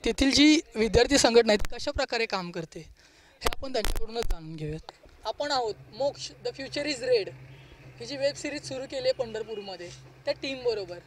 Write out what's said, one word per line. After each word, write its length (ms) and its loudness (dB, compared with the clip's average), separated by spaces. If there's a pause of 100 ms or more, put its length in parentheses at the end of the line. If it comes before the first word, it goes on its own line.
तेथील 260 2
जी 300 8 (140)
विद्यार्थी 440 4
संघटना 340 8
आहे 140 4
ती 100 -4
कशाप्रकारे 500 -4
काम 240 -4
करते 280 -10 (680)
हे 40 4 (100)
आपण 140 -6
त्यांच्याकडूनच 520 0
जाणून 320 -4
घेऊयात. 360 -10 (320)
आपण 260 -6
आहोत 240 -2 (180)
मोक्ष 380 -6
The 220 -10
Future 340 -8
Is 160 -6
Red 280 2 (720)
ही 60 -12
जी 100 -8
वेब 180 0
सिरीज 340 -8
सुरू 220 -8
केली 120 -6
आहे 100 2
पंढरपूरमध्ये 760 -6 (360)
त्या 100 -2
टीमबरोबर. 720 -4